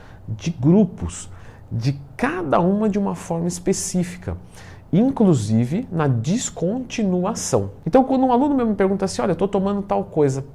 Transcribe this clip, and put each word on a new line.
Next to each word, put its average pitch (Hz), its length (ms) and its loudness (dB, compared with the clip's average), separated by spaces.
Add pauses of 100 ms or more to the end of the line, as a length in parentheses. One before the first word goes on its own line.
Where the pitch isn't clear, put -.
(280)
de 110 220 -6
grupos, 170 800 2 (400)
de 113 300 -2 (160)
cada 311 460 0
uma 202 260 2
de 202 100 0
uma 196 180 -2
forma 170 340 -4
específica, 180 880 -4 (560)
inclusive 160 1000 2
na 160 160 2
descontinuação. 180 1600 -2 (140)
Então 254 200 4
quando 262 200 2
um 254 60 4
aluno 277 240 2
meu 247 100 2
me 214 100 0
pergunta 196 280 0
assim, 190 180 -4
"Olha, 196 120 2
eu - 20 0
tô 196 120 0
tomando 202 340 0
tal 196 240 -2
coisa, 139 360 0 (120)